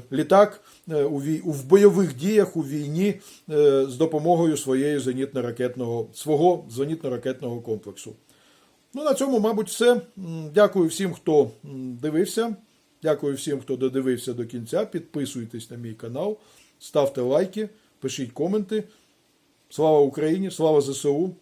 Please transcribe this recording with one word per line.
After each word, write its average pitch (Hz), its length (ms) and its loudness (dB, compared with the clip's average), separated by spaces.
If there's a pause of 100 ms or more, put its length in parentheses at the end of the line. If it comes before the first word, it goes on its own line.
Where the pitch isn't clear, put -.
(120)
літак, 190 500 4 (280)
е, 151 140 0
у 143 140 -2
вій-, 156 240 -4
у, 180 100 -4
в 135 140 -6
бойових 185 500 8
діях 196 420 2
у 160 40 0
війні, 151 520 -2 (360)
е, 143 400 4
з 123 80 -10
допомогою 160 600 2
своєї 139 420 0
зенітно-ракетного, 123 1120 -4
свого 151 580 0
зенітно-ракетного 127 920 -6
комплексу. 107 520 -10 (800)
Ну, 277 100 -8
на 285 100 2
цьому, 269 260 0
мабуть, 214 300 -2
все. 240 220 2
М, 240 100 0 (520)
дякую 196 360 4
всім, 180 240 -4
хто, 143 380 2 (140)
м, 131 360 -12
дивився. 202 540 -2 (480)
Дякую 143 320 -2
всім, 139 240 -6
хто 127 160 -6
додивився 131 580 -2
до 120 120 -6
кінця. 127 400 -6
Підписуйтесь 131 840 -10
на 120 60 -14
мій 117 160 -12
канал, 143 440 -8 (420)
ставте 139 420 0
лайки, 185 480 0 (300)
пишіть 127 320 -8
коменти. 208 520 -2 (840)
Слава 156 300 4
Україні, 156 520 0
слава 156 300 2
З 135 80 -2
С 135 160 -6
У, 151 240 0 (120)